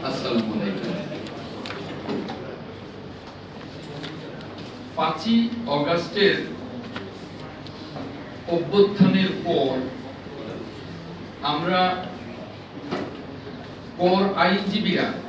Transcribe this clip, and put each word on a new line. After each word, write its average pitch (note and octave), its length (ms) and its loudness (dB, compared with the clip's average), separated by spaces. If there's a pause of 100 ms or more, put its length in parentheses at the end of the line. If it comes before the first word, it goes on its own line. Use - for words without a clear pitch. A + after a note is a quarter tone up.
আসসালামু A#2+ 500 0
আলাইকুম। F3+ 400 -2 (4000)
পাঁচই D#3+ 440 4 (300)
অগাস্টের E3+ 680 4 (2250)
অভ্যুত্থানের F#3+ 760 8 (120)
পর C#3+ 300 4 (1700)
আমরা F3 380 2 (2250)
কর F3+ 240 8 (220)
আইনজীবীরা F#3+ 640 4 (220)